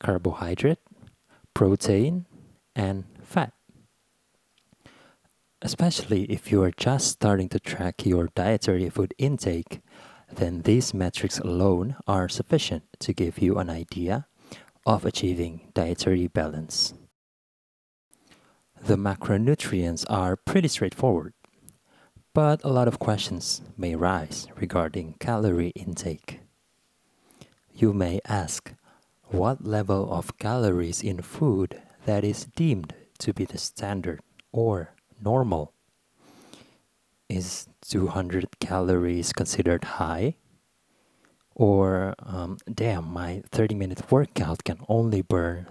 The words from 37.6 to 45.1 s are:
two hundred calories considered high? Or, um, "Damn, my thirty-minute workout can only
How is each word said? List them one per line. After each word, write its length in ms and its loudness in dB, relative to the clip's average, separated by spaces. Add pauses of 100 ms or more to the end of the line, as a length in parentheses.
two 280 0
hundred 520 -4
calories 720 0
considered 520 0 (120)
high? 400 -2 (1160)
Or, 640 4
um, 400 -8 (100)
"Damn, 400 -2
my 420 -6
thirty-minute 600 -2
workout 540 2
can 240 -6
only 340 2